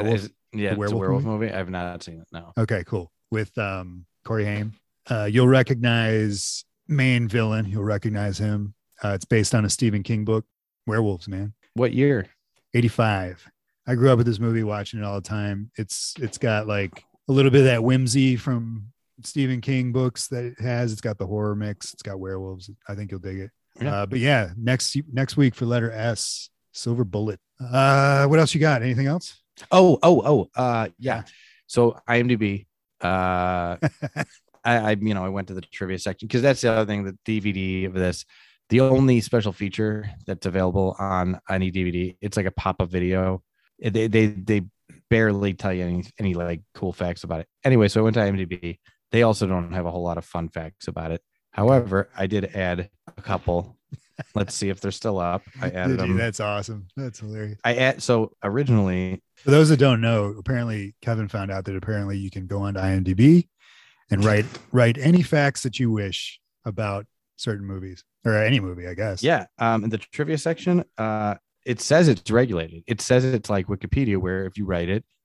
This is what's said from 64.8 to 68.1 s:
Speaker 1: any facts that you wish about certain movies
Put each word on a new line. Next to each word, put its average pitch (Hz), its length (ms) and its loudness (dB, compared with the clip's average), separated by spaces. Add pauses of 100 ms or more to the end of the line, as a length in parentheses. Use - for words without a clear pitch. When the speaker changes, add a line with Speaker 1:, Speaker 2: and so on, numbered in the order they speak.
Speaker 1:
any 165 240 6
facts 143 420 0
that 123 160 -6
you 120 120 2
wish 101 480 -6 (260)
about 104 400 -6 (300)
certain 101 320 -6
movies 95 360 -12 (220)